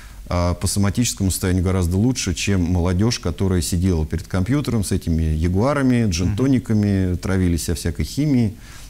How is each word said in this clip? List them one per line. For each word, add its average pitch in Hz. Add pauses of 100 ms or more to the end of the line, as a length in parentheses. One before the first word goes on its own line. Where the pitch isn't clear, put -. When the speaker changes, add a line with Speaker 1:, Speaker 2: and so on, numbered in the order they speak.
(280)
Speaker 1:
а, 87
по -
соматическому 101
состоянию 90
гораздо 92
лучше, 113
чем 95
молодёжь, 90
которая 92
сидела 85
перед -
компьютером 113
с -
этими 82
ягуарами, 110
джин-тониками, 104
Speaker 2:
Мгм. 87
Speaker 1:
травили 90
себя 82
всякой -
химией 131 (340)